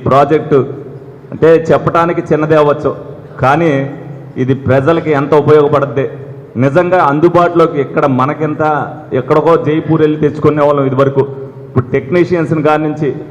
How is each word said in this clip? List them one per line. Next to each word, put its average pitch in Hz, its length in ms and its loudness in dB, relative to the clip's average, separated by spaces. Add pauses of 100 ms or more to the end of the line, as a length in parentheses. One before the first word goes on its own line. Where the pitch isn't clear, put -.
ప్రాజెక్టు 143 520 2 (760)
అంటే 156 160 2 (200)
చెప్పటానికి 165 600 0
చిన్నదే 156 320 2
అవ్వచ్చు, 147 300 0 (500)
కానీ 151 300 2 (720)
ఇది 127 100 0 (140)
ప్రజలకి 156 520 2
ఎంత 143 140 0 (100)
ఉపయోగపడుద్ది, 139 640 2 (580)
నిజంగా 175 360 2 (120)
అందుబాటులోకి 165 760 2
ఇక్కడ 151 200 -2 (160)
మనకింత 151 420 -2 (560)
ఎక్కడికో 151 320 2 (160)
జైపూర్ 156 380 0
వెళ్ళి 151 180 0
తెచ్చుకునే 147 440 2
వాళ్ళం 143 220 2
ఇదివరకు. 135 340 0 (440)
ఇప్పుడు - 180 -2 (100)
టెక్నీషియన్స్ని 165 720 0
కాడి 151 200 2
నుంచి 151 220 -4 (220)